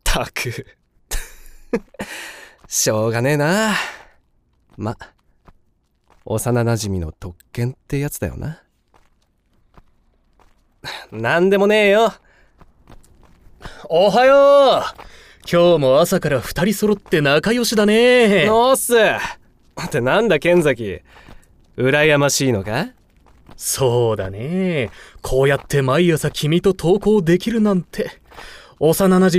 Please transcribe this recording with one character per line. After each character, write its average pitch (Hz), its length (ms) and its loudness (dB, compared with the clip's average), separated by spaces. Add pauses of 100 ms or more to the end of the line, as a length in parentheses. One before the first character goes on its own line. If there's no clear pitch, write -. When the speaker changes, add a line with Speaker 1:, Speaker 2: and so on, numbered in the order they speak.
Speaker 1:
た - 280 0
く。 - 340 -10 (1040)
<laughs> - 1000 -12
し - 220 -4
ょ 110 200 0
う - 20 -2
が 117 100 -2
ね 135 100 0
え 151 60 0
な。 190 380 0 (1040)
ま、 107 200 -8 (1300)
幼 120 380 -2
馴 117 140 -2 (120)
染 95 100 -4
の 80 120 -8
特 - 240 -16 (160)
権 120 200 -6
っ - 20 -20 (140)
て 143 120 -6
や 143 100 -6
つ - 100 -12
だ 95 80 -6
よ - 100 -10
な。 - 260 -12 (2500)
な 117 280 -2
ん 185 100 4
で 196 80 2
も 202 100 2
ね 214 200 4
え - 20 6
よ。 214 240 4 (1800)
Speaker 2:
お 180 200 4
は 233 160 4
よ 277 540 6
う。 - 40 -4 (680)
今 175 240 4
日 160 60 2
も 135 200 4
朝 175 200 0
か 160 100 -4
ら 135 100 -2
二 - 260 -4
人 214 80 0
揃 208 200 -2
っ 202 40 0
て 165 240 -2
仲 151 320 2
良 247 100 -2
し 220 120 -4
だ 208 100 2
ね。 214 640 4
Speaker 1:
お 240 240 2
っ - 20 4
す。 240 220 -2
っ - 920 -4
て 131 120 -2
な 143 200 2
ん 233 60 0
だ、 160 120 0
剣 175 240 2
崎。 113 380 -4 (760)
羨 147 400 2
ま 143 120 2
し 135 200 -2
い - 40 0
の 95 100 -4
か？ 120 240 -6 (680)
Speaker 2:
そ 120 580 -2
う - 20 -2
だ 95 140 -8
ね。 147 600 -6 (320)
こ 131 220 -2
う 139 40 2
や 139 100 0
っ - 100 -14
て 143 140 -2
毎 156 300 0
朝 151 200 -2
君 160 300 -2
と 190 160 0
登 180 220 0
校 208 220 0
で 170 160 2
き 220 140 -6
る 226 100 -2
な 208 120 2
ん 180 100 0
て。 - 380 -10 (580)
幼 185 400 2
馴 185 200 4